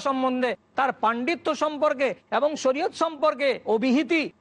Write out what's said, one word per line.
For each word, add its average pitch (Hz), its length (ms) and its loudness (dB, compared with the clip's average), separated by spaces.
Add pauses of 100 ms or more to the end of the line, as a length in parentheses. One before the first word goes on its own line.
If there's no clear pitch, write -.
সম্বন্ধে, 262 440 0 (280)
তার 262 120 2 (120)
পাণ্ডিত্য 247 460 0 (140)
সম্পর্কে 294 460 0 (220)
এবং 254 260 0
শরীয়ত 285 360 0 (100)
সম্পর্কে 294 460 0 (180)
অভিহিতি 262 560 2 (180)